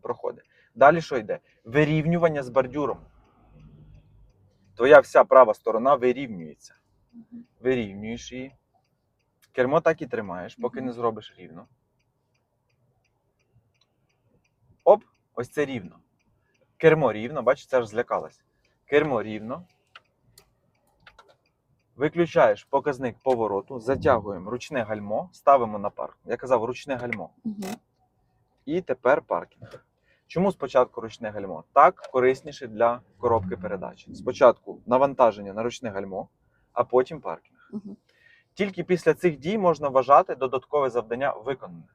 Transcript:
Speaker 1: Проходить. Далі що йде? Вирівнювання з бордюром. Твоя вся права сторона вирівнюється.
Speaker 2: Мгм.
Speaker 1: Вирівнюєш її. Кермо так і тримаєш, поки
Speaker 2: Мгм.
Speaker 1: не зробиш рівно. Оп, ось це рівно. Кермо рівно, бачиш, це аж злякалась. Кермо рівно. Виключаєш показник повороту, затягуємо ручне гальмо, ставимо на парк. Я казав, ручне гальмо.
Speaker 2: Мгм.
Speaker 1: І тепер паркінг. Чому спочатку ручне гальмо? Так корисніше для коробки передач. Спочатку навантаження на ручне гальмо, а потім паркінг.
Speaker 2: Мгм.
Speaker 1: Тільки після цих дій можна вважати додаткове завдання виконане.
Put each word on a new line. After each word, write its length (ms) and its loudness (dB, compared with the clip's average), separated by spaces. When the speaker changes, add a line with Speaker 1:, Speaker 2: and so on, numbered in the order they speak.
Speaker 1:
Проходить. 440 -8
Далі 260 6
що 160 -8
йде? 220 -6
Вирівнювання 760 0
з 60 -10
бордюром. 500 -2
Твоя 240 8
вся 240 4
права 300 6
сторона 400 0
вирівнюється. 800 -6
Speaker 2:
Мгм. 320 -20
Speaker 1:
Вирівнюєш 720 -6
її. 220 -16
Кермо 280 2
так 220 0
і 40 -10
тримаєш, 480 -8
поки 240 -8
Speaker 2:
Мгм. 80 -8
Speaker 1:
не 60 -8
зробиш 460 -6
рівно. 280 -20
Оп, 180 6
ось 140 -8
це 160 -4
рівно. 340 -10
Кермо 360 4
рівно, 300 -6
бачиш, 240 0
це 120 0
аж 80 0
злякалась. 580 -6
Кермо 380 0
рівно. 440 -12
Виключаєш 680 2
показник 580 -4
повороту, 580 -2
затягуємо 680 -2
ручне 320 -6
гальмо, 500 -6
ставимо 460 2
на 120 -6
парк. 340 -14
Я 120 -6
казав, 280 0
ручне 320 -8
гальмо. 340 -10
Speaker 2:
Мгм. 180 -10
Speaker 1:
І 160 -4
тепер 420 0
паркінг. 600 -8
Чому 260 -2
спочатку 480 0
ручне 300 -10
гальмо? 420 -12
Так 240 6
корисніше 540 0
для 340 0
коробки 380 -2
передач. 580 -12
Спочатку 720 0
навантаження 640 2
на 100 -8
ручне 280 -8
гальмо, 380 -10
а 120 0
потім 360 0
паркінг. 520 -16
Speaker 2:
Мгм. 240 -14
Speaker 1:
Тільки 300 -6
після 300 0
цих 240 -2
дій 200 -4
можна 300 0
вважати 460 4
додаткове 560 -4
завдання 420 -4
виконане. 640 -10